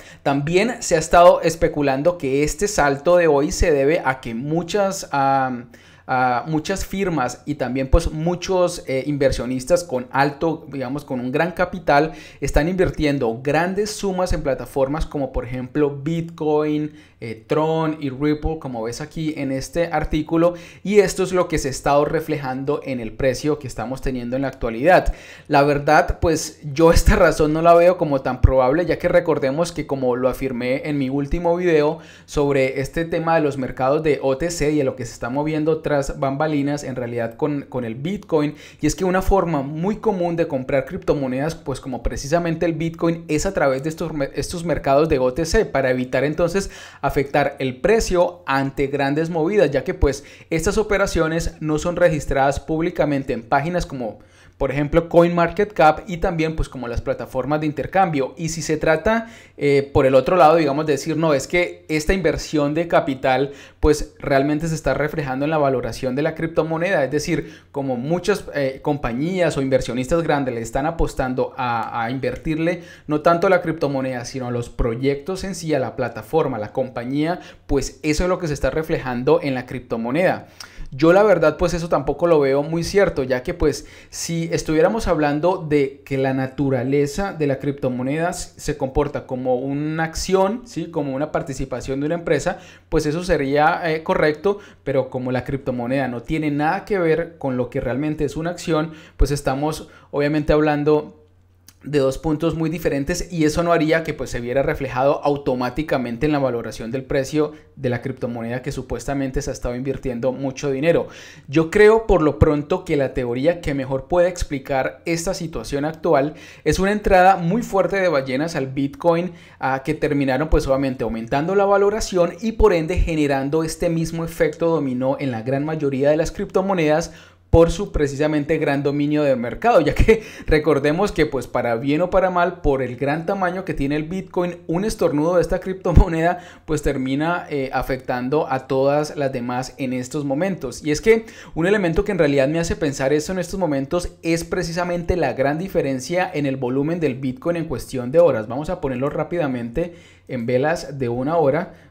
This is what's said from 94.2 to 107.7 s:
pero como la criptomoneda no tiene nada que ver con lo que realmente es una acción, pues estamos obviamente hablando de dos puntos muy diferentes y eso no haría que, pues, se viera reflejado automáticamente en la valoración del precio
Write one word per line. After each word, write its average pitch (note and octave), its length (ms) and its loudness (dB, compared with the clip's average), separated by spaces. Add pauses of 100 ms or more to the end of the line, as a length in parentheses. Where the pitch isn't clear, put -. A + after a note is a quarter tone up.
pero C3+ 260 0
como B2+ 220 -6
la B2 120 -2
criptomoneda C3 640 -4
no B2 140 -6
tiene D#3 300 -2
nada D#3+ 340 0
que G3+ 140 -2
ver E3 400 0
con C3 180 -4
lo A#2+ 120 -2
que C3+ 120 -4
realmente D3+ 420 -2
es C3+ 140 -4
una E3 140 -4
acción, E3 420 -2 (240)
pues C3 140 4
estamos C#3+ 580 -4 (220)
obviamente D3 420 0
hablando D3+ 720 2 (600)
de D3 160 0
dos C3 180 2
puntos D#3 380 -2
muy D#3+ 160 -2
diferentes D#3+ 600 -4
y E3 140 0
eso D3+ 160 2
no E3+ 100 2
haría D#3+ 320 2
que, D#3 120 -6
pues, B2 160 -8
se B2+ 80 -4
viera B2 240 0
reflejado C#3 600 0
automáticamente B2+ 1000 -2
en D3+ 60 2
la D3 80 2
valoración A#2 500 -4
del C3 140 -6
precio D3 480 -2 (240)